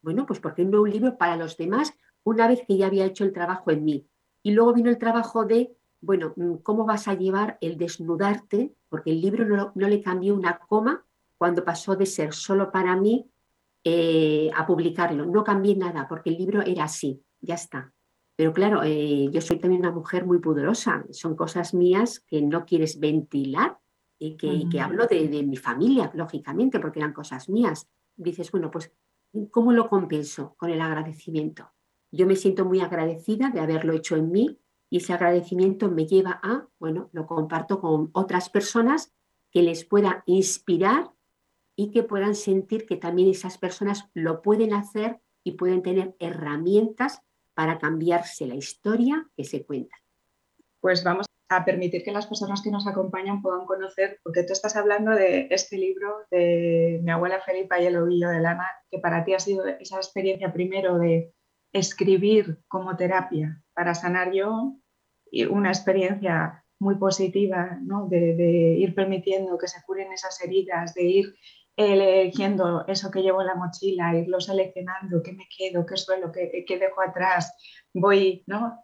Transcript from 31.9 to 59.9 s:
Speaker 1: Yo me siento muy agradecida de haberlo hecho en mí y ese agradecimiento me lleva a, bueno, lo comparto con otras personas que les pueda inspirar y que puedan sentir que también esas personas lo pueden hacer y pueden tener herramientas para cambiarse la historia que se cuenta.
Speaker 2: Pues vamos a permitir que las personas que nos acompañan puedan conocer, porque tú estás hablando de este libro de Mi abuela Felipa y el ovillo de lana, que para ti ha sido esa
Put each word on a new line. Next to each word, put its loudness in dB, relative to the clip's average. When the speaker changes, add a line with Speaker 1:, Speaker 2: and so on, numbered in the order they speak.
Speaker 1:
Yo 4
me 4
siento 0
muy 2
agradecida -2
de -4
haberlo 0
hecho -2
en 0
mí 2
y -2
ese -4
agradecimiento 2
me 0
lleva 2
a, -4
bueno, -6
lo -8
comparto -4
con 0
otras -2
personas 0
que 4
les 0
pueda 2
inspirar 2
y -4
que 2
puedan 0
sentir -2
que -6
también 2
esas -4
personas -6
lo -4
pueden 2
hacer -4
y -6
pueden 0
tener -2
herramientas 0
para 0
cambiarse -2
la -8
historia -2
que -8
se -8
cuenta. -8
Speaker 2:
Pues 2
vamos -2
a 0
permitir -2
que -8
las -4
personas -6
que -4
nos -4
acompañan -4
puedan -4
conocer, -4
porque -2
tú -4
estás -4
hablando 2
de 4
este -2
libro -2
de 4
Mi 0
abuela 0
Felipa -2
y 4
el 2
ovillo 2
de 0
lana, 0
que -8
para 0
ti 0
ha 2
sido -2
esa -8